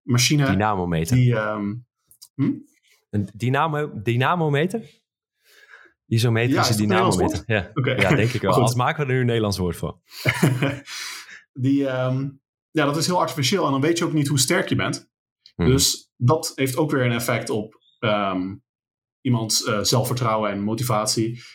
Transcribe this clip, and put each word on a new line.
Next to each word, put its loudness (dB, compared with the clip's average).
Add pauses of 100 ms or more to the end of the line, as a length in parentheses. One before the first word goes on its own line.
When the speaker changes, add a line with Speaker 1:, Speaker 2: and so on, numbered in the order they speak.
Speaker 1:
machine. 2
Speaker 2:
Dynamometer. 2
Speaker 1:
Die, 4
ehm, -2 (640)
hm? 0 (580)
Speaker 2:
Een -2
dynamo-, 0 (120)
dynamometer? 0 (1040)
Isometrische 2
Speaker 1:
Ja, 2
is 2
dat 0
een 0
Nederlands 2
Speaker 2:
dynamometer. -2
Speaker 1:
woord? 0
Speaker 2:
Ja. -4
Speaker 1:
Oké. -2
Speaker 2:
Ja, 4
denk 2
ik -4
wel. 0
Speaker 1:
Maar 4
goed. 4
Speaker 2:
Als 0
maken 0
we -4
er 0
nu 2
een 2
Nederlands 0
woord -2
voor. -8 (240)
Speaker 1:
<laughs> 0 (720)
Die, 0
ehm, -2 (420)
ja, 2
dat 0
is 0
heel 0
artificieel. 0
En 0
dan 0
weet 2
je 0
ook -2
niet 2
hoe 2
sterk 0
je -2
bent. -4 (440)
Speaker 2:
Mhm. 2
Speaker 1:
Dus 0
dat 0
heeft -2
ook 0
weer 2
een 0
effect -2
op, -6 (180)
ehm, -2 (680)
iemands, 0
eh, -2
zelfvertrouwen 0
en -4
motivatie. -2 (100)